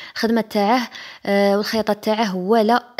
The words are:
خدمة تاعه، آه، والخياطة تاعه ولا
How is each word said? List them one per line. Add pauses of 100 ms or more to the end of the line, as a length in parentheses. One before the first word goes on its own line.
(140)
خدمة
تاعه، (360)
آه،
والخياطة
تاعه
ولا (160)